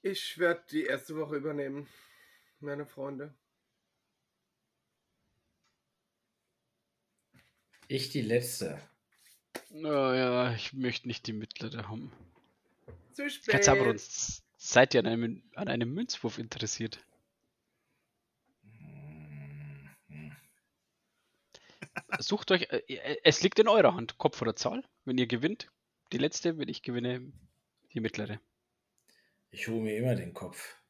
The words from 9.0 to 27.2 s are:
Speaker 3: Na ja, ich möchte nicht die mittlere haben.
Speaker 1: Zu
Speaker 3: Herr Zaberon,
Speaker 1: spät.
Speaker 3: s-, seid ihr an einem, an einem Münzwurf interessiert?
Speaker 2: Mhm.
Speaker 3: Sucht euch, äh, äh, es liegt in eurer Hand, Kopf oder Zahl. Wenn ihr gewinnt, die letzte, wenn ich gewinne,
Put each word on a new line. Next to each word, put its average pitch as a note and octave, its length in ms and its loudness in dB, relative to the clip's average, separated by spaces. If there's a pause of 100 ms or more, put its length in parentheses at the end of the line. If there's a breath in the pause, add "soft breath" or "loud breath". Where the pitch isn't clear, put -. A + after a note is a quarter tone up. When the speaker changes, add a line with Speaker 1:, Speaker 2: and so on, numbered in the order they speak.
Speaker 3:
Na C#3+ 460 2
ja, B2 380 4
ich A2 200 -8
möchte B2+ 340 -4
nicht - 200 -6
die A2+ 60 -4
mittlere A2 560 -8
haben. A2+ 220 -10 (1000)
Speaker 1:
Zu C#4+ 100 -8 (240)
Speaker 3:
Herr - 140 6
Zaberon, - 380 8
Speaker 1:
spät. - 100 -14
Speaker 3:
s-, - 340 -8 (140)
seid - 360 8
ihr B2 80 8
an G#2 60 2
einem, A2+ 360 -2 (120)
an - 120 -4
einem A#2+ 260 0
Münzwurf F3+ 460 -4
interessiert? - 680 -8 (1600)
Speaker 2:
Mhm. D2 1700 -18 (1800 soft breath)
Speaker 3:
Sucht - 320 -2
euch, F3+ 200 4
äh, B2+ 60 -2 (100)
äh, C#3+ 360 -6
es D3+ 200 6
liegt F#3+ 160 4
in G#3+ 80 8
eurer G3 280 8
Hand, - 220 -8
Kopf - 240 0
oder A2+ 140 0
Zahl. A#3+ 280 -2 (220)
Wenn B2+ 120 0
ihr B2 100 2
gewinnt, B2+ 440 -2 (400)
die - 60 -4
letzte, D#3 400 0
wenn C#3+ 120 -6
ich C#3+ 120 -8
gewinne, B2+ 500 -4 (640)